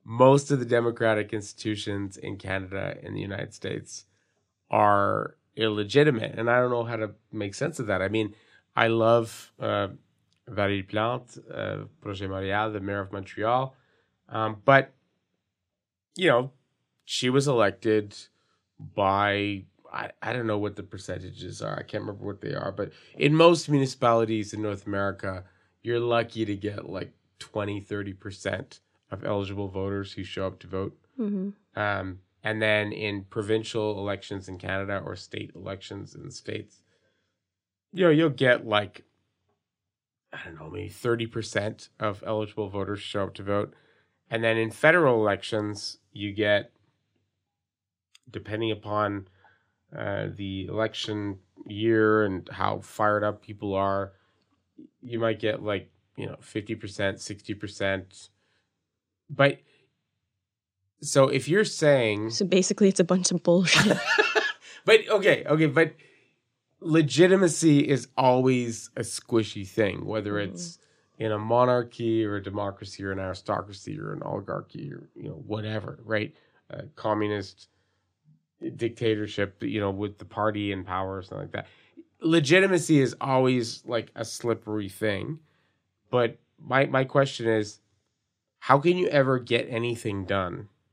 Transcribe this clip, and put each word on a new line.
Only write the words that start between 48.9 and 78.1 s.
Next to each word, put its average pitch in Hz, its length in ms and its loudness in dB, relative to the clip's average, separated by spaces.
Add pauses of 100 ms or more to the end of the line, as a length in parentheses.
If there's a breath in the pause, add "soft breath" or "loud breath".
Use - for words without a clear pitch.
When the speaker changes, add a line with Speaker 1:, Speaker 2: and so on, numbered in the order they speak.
Speaker 1:
uh, 101 380 -4
the 98 300 -8
election 104 720 -6 (300)
year 107 580 2
and 92 240 -6
how 98 300 -4
fired 104 440 0
up 104 180 -4
people 104 340 -8
are, 98 380 -2 (880)
you 117 180 -6
might 113 200 0
get, 107 220 -2
like, 101 300 -4 (260)
you 107 80 -8
know, - 160 -10
fifty 107 340 -8
percent, 98 460 -6
sixty 101 320 -12
percent. 98 760 -6 (1000)
But, 139 300 2 (1400)
so 139 260 4
if 131 220 -2
you're 202 160 4
saying 113 640 2
Speaker 2:
So 196 140 -2
basically 185 420 4
it's 190 120 4
a 185 40 4
bunch 180 280 2
of 175 120 -2
bullshit. 185 600 4
Speaker 1:
<laughs> - 40 -4 (800 loud breath)
But, 220 240 8
okay, 196 360 4
okay, 156 220 4
but 156 280 4 (840 soft breath)
legitimacy 160 1080 6
is 131 300 0
always 127 800 2
a 123 40 -6
squishy 107 640 -2
thing, 101 400 -2
whether 104 280 -4
Speaker 2:
Mm-hmm. 101 200 -2
Speaker 1:
it's - 240 -14 (400)
in 110 140 -2
a 107 60 0
monarchy 120 880 2
or 104 100 -4
a 101 80 -6
democracy 98 640 -8
or 98 80 -4
an 95 60 -6
aristocracy 95 800 -8
or 50 140 -10
an - 120 -10
oligarchy - 680 -8
or, - 240 -16
you 107 140 -14
know, 98 180 -14
whatever, 107 560 -8
right? 110 320 -4 (340)
A - 140 -12 (140)
communist 104 720 -4 (1080)